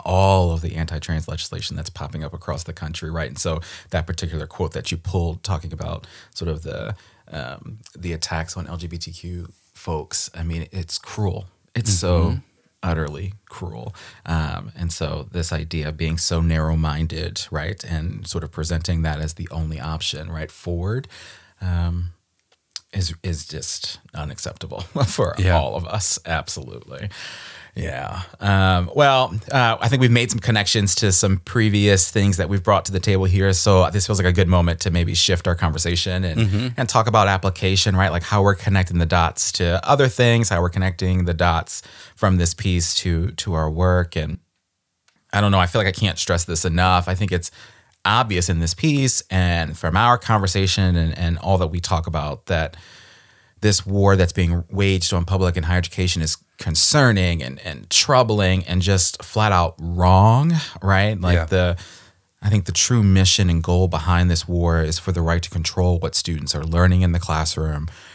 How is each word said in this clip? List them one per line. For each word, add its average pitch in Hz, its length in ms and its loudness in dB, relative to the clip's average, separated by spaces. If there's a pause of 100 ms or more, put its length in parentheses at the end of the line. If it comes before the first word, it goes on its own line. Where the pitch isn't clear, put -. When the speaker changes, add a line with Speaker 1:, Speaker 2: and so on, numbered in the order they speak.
Speaker 1:
all 92 460 4
of 82 100 -2
the 80 140 -6
anti-trans 80 540 -4
legislation - 480 -8
that's 82 140 -8
popping 76 340 -10
up 71 100 -12
across - 300 -8
the - 80 -12
country, 80 380 -10
right? 80 180 -4
And 69 100 -10
so 80 220 -2 (300)
that 82 160 -2
particular 80 400 -6
quote - 260 -6
that - 180 -8
you 82 60 -4
pulled 85 480 -4
talking 82 280 -4
about 80 340 -10 (280)
sort 82 160 -8
of 78 140 -6
the, - 320 -8 (340)
um, 71 480 -12 (180)
the 85 160 -8
attacks 80 440 -6
on 85 100 -10
L 85 120 -10
G 85 100 -10
B 85 100 -10
T 85 140 -12
Q 87 360 -12 (260)
folks, - 600 -6
I 82 80 -8
mean, 82 300 -6
it's 85 260 -8
cruel. 95 480 -6 (280)
It's 107 180 0
so 87 380 2
Speaker 2:
Mm-hmm. 139 80 -2 (440)
Speaker 1:
utterly 80 520 -6 (140)
cruel. 87 460 -12 (320)
Um, 78 480 -4
and 82 180 -4
so 76 380 -6
this 85 220 -4
idea 78 380 -4
of 76 60 -8
being 80 220 -2
so 82 220 0
narrow-minded, 80 1120 -2
right, 76 320 -8
and 85 420 -6
sort 80 160 -6
of 76 80 -10
presenting 82 520 -2
that 78 180 -2
as 78 140 -6
the - 180 -10
only 78 260 -6
option, 80 540 -8
right, 78 180 -8
forward, 90 560 -6 (540)
um, 87 500 -2 (840)
is, 85 220 -4 (100)
is 82 220 -6
just - 520 -8 (160)
unacceptable - 640 -10
<laughs> 117 260 -2
for - 320 -2
Speaker 2:
Yeah. 90 180 4
Speaker 1:
all 67 180 0
of 85 120 -6
us. - 380 -2
Absolutely. 67 840 -8 (640)
Yeah. 67 480 -8 (180)
Um, 95 540 2
well, 135 400 4 (180)
uh, 120 280 4
I 113 80 0
think 131 120 2
we've 123 100 6
made 120 200 2
some 110 100 -2
connections 104 560 2
to 101 160 2
some 95 260 2
previous 104 720 2
things 101 280 2
that 85 100 -2
we've 98 140 -2
brought 98 240 2
to 98 60 -4
the 95 80 0
table 95 240 2
here. 95 280 4
So 92 380 6
this 95 160 0
feels 104 120 0
like 90 80 2
a 87 60 4
good 87 160 4
moment 85 320 2
to 98 100 -2
maybe 87 240 0
shift 90 320 0
our 87 80 2
conversation 85 720 -2
and, 90 160 -2
Speaker 2:
Mm-hmm. 107 360 0
Speaker 1:
and 123 120 -2
talk 113 200 2
about 104 200 4
application, 95 680 0
right? 95 160 4
Like 85 140 -2
how 104 180 2
we're 98 140 4
connecting 92 420 0
the 85 80 2
dots 82 460 0
to 85 360 0
other 139 200 4
things, 117 400 2
how 87 120 0
we're 87 100 0
connecting 92 540 0
the 85 100 0
dots 85 480 -2 (340)
from 95 200 2
this 85 180 2
piece 87 420 0
to, 85 360 -2
to - 220 -6
our 78 160 0
work. 90 460 2
And 78 220 -6 (920)
I 101 80 2
don't 101 120 4
know, 95 80 6
I 90 60 4
feel 110 140 0
like 98 80 2
I 92 120 -4
can't 87 180 0
stress 85 260 0
this 85 200 -2
enough. 90 420 2
I 107 80 0
think 95 160 -2
it's 87 200 -2 (540)
obvious 104 440 2
in 82 100 0
this 82 160 0
piece 143 560 0
and 85 480 0
from 82 180 -2
our 120 220 4
conversation 95 800 2
and, 82 200 0
and 85 220 -2
all 92 200 0
that 87 100 0
we 87 100 -6
talk 82 300 -2
about 73 380 -6
that 80 300 -2 (840)
this 104 240 2
war 98 320 4
that's 90 160 4
being 85 380 2
waged 98 420 0
on 87 120 0
public 90 320 0
and 80 100 -2
higher 90 120 2
education 87 440 -2
is 78 140 -2 (220)
concerning 92 840 4
and, 65 220 -10
and 69 260 -10
troubling 104 720 4
and 90 180 0
just 95 400 2
flat 107 300 0
out 85 280 2
wrong, 95 720 6 (260)
right? 98 400 2
Like 87 140 2
Speaker 2:
Yeah. 82 120 2
Speaker 1:
the, 90 300 2 (640)
I 101 100 0
think 101 160 2
the - 60 -6
true 120 300 2
mission 95 480 4
and 82 120 2
goal 90 260 4
behind 87 420 2
this 82 160 0
war 85 340 2
is 80 180 0
for - 120 -6
the 85 120 0
right 82 200 2
to - 80 -8
control 87 480 0
what 82 160 -4
students 80 400 -2
are 76 100 -4
learning 90 380 4
in 90 100 4
the 85 80 0
classroom 78 680 -2 (260)